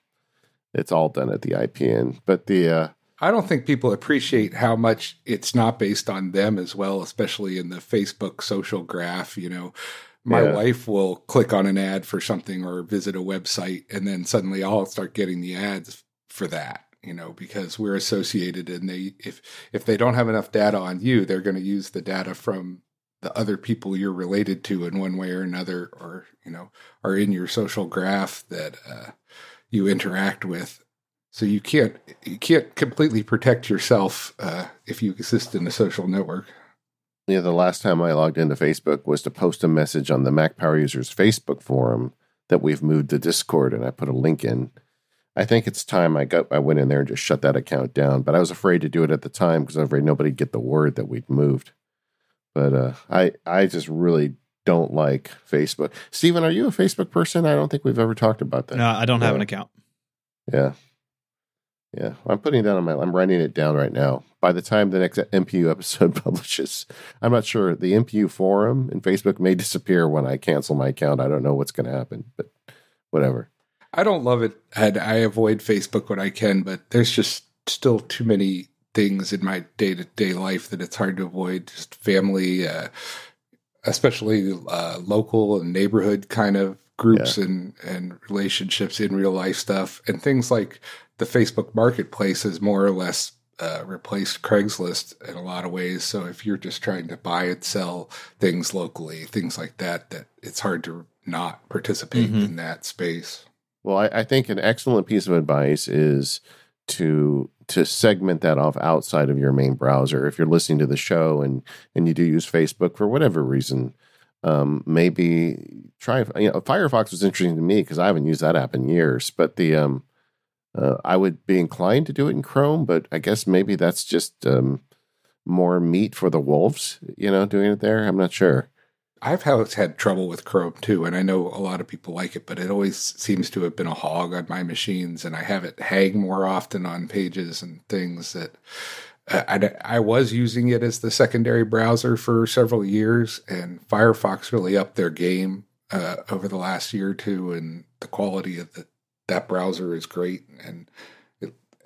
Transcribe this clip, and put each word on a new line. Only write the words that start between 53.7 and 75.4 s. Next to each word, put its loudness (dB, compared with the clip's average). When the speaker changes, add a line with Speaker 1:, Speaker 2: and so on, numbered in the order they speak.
Speaker 1:
really 0
don't 2
like 0
Facebook. -2
Steven, 2
are 2
you 0
a 2
Facebook -2
person? 0
I 4
don't 0
think -6
we've 0
ever 2
talked 2
about -4
that. -4
Speaker 3:
No, 4
I 2
don't 2
have 2
Speaker 1:
Yeah. 0
Speaker 3:
an -2
account. -8
Speaker 1:
Yeah. 2
Yeah. -6
I'm 0
putting 2
that 4
on 0
my, 0
I'm -2
writing 4
it 0
down 2
right 0
now. 0
By 4
the 0
time 2
the 2
next 2
M 4
P -2
U 4
episode 2
<laughs> -6
publishes, -6
I'm 4
not 4
sure. 2
The 2
M 6
P -2
U 4
forum 2
in -6
Facebook 0
may 4
disappear 2
when 2
I -2
cancel 0
my 0
account. 0
I 0
don't 0
know 2
what's -2
gonna -4
happen, -8
but -10
whatever. 0
Speaker 2:
I 2
don't 2
love 2
it, -2
and 2
I 0
avoid 4